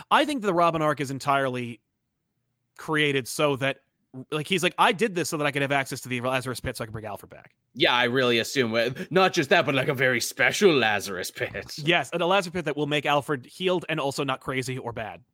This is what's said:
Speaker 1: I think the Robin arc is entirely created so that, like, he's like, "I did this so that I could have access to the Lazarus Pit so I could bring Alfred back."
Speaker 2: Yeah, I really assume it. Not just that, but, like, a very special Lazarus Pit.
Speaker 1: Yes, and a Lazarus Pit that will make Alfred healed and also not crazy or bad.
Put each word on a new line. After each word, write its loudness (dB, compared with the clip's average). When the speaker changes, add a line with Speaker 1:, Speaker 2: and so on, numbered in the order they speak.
Speaker 1:
I 4
think -4
the 0
Robin 4
arc 0
is -4
entirely -2
created 0
so 0
that, -2
like, -4
he's 2
like, 2
"I 6
did 0
this 0
so -2
that 0
I 2
could -2
have 0
access -2
to -14
the -4
Lazarus -4
Pit -8
so -8
I -6
could -12
bring -10
Alfred -12
back." -20
Speaker 2:
Yeah, 2
I 4
really 4
assume 0
it. -2
Not 4
just 0
that, 4
but, 0
like, 0
a 0
very 2
special 4
Lazarus 0
Pit. -10
Speaker 1:
Yes, 0
and -4
a 0
Lazarus 0
Pit -8
that -4
will -2
make -2
Alfred 0
healed -2
and -4
also -4
not -4
crazy -6
or -10
bad. -10